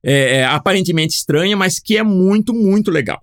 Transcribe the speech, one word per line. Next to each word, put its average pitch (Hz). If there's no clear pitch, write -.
é, 135
é, 131
aparentemente 160
estranha, 185
mas 185
que 214
é 214
muito, 208
muito 208
legal. 127